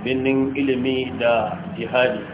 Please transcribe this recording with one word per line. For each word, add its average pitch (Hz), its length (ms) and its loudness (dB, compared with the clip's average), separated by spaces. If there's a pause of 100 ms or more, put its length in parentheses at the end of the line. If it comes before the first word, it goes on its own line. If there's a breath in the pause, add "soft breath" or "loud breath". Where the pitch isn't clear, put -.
birnin 131 480 2
ilimi 131 640 0
da 117 400 2 (160)
jihadi. 120 480 0 (120)